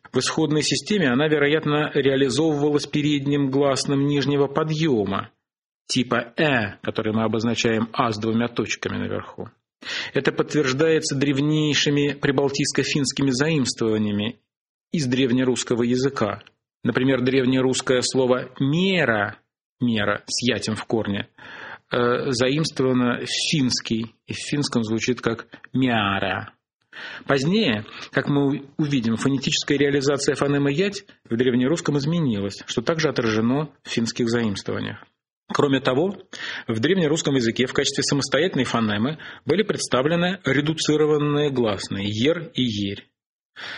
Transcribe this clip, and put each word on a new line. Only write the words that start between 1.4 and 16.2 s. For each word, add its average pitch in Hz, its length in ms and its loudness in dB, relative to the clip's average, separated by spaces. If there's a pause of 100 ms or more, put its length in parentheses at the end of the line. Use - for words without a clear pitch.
реализовывалась 143 920 2
передним 143 640 0
гласным 139 560 2
нижнего 143 400 2
подъема, 139 840 0 (560)
типа 120 500 0
«э», 131 460 2
который 107 300 -2
мы 110 120 2
обозначаем 113 680 0
«а» 123 180 0
с 104 80 -4
двумя 113 300 0
точками 101 480 -4
наверху. 98 540 -8 (640)
Это 139 180 0
подтверждается 151 840 0
древнейшими 143 960 0
прибалтийско-финскими 139 1200 0
заимствованиями 110 1080 0 (540)
из 156 140 0
древнерусского 127 760 2
языка. 123 600 0 (420)